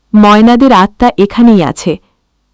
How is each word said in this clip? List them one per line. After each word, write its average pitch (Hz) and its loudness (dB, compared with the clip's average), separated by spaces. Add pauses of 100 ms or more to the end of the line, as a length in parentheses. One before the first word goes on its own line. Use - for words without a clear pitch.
(160)
"ময়নাদের 226 2
আত্মা 202 -2
এখানেই 208 0
আছে। 156 -8 (560)